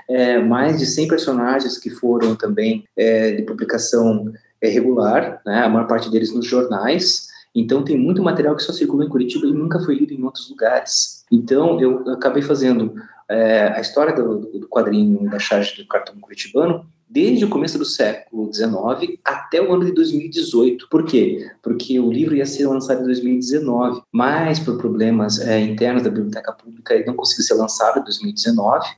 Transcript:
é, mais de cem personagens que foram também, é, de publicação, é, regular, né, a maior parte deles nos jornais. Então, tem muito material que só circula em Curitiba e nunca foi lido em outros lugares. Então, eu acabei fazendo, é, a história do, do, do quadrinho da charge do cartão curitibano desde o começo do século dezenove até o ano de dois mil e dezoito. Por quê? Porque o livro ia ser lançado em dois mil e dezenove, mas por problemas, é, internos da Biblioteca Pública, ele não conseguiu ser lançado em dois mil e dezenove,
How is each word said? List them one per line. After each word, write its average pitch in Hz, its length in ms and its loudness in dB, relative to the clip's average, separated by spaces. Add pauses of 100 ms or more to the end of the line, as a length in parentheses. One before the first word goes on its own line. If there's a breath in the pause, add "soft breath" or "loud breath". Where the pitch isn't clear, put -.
(100)
é, 123 280 2
mais 123 400 2
de 135 60 -2
cem 156 220 -2
personagens 131 720 0
que - 100 -12
foram 117 460 0
também, 107 500 -2 (120)
é, 110 340 4
de 104 140 -2
publicação, 113 840 0 (300 loud breath)
é, 113 80 2
regular, 117 800 2
né, 107 160 2
a 113 60 4
maior 113 180 2
parte 113 240 -2
deles 113 240 0
nos 117 100 -2
jornais. 123 840 0 (260 loud breath)
Então, 135 300 0
tem 147 120 0
muito 180 260 2
material 151 340 2
que - 60 -6
só - 100 -6
circula 143 320 0
em 143 40 -4
Curitiba 135 380 -2
e 143 60 2
nunca 160 280 -2
foi 143 140 0
lido 147 180 0
em 131 100 -8
outros - 280 -10
lugares. - 840 -2
Então, 131 480 2
eu 131 300 2
acabei 135 320 0
fazendo, 127 520 0 (360 loud breath)
é, 110 440 4
a 113 60 -4
história 147 340 0
do, 113 240 0
do, 110 220 -10
do - 80 -14
quadrinho 104 640 2
da 104 80 -4
charge 101 380 -2
do 101 120 -20
cartão - 320 -4
curitibano 160 640 -2 (260)
desde 208 340 2
o 202 40 0
começo 156 300 -2
do 143 80 -4
século 107 640 -4
dezenove 113 760 -4
até 160 380 -2
o 185 100 0
ano 180 120 2
de 180 80 0
dois 160 200 2
mil 147 140 -2
e - 40 -10
dezoito. 123 600 2
Por 156 140 2
quê? - 460 0 (120)
Porque 127 360 -2
o 117 140 2
livro 151 240 0
ia 139 80 0
ser 139 220 -2
lançado 131 340 0
em 127 40 -2
dois 123 180 0
mil 123 120 2
e 123 40 0
dezenove, 123 640 -2 (100)
mas 151 460 0
por - 180 -2
problemas, 107 640 0
é, 110 200 0
internos 120 420 0
da 107 80 0
Biblioteca 104 420 -6
Pública, - 420 -4
ele 107 120 2
não 123 80 -4
conseguiu - 300 -2
ser 110 100 2
lançado 110 460 2
em - 40 -8
dois - 160 -8
mil 104 100 -4
e 104 40 -10
dezenove, 117 520 0 (120)